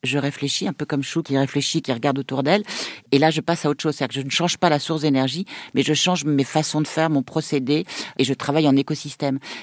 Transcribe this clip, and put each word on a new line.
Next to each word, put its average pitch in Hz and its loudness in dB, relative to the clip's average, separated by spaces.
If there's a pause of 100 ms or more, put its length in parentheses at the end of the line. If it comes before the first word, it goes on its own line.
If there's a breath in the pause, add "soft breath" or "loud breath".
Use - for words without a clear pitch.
je 135 -2
réfléchis, 143 -2
un 180 -4
peu 147 -6
comme 139 -2
Chou 165 -2
qui 139 -2
réfléchit, 139 0
qui 139 -2
regarde 131 0
autour 135 -4
d'elle. 180 2 (500 loud breath)
Et 139 6
là, 156 6
je 156 0
passe 165 -2
à 147 4
autre 143 -2
chose. 151 0
C'est-à-dire 131 -4
que 139 -4
je 135 -4
ne 139 -6
change 170 0
pas 180 2
la 151 4
source 156 -2
d'énergie, 135 2 (300 loud breath)
mais 135 2
je 147 4
change 180 0
mes 143 2
façons 156 0
de 147 0
faire, 160 0
mon 139 2
procédé, 147 0 (340 loud breath)
et 135 4
je 127 0
travaille 151 2
en 135 6
écosystème. 139 -2 (240 loud breath)